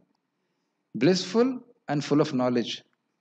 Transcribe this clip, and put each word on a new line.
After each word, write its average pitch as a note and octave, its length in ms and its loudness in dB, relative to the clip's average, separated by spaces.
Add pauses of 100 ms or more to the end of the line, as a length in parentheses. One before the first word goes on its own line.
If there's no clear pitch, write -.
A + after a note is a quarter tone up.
(960)
blissful, F#3+ 640 0 (280)
and C#3+ 160 -2
full D3 180 2
of D3 120 -2
knowledge. B2 500 -2 (380)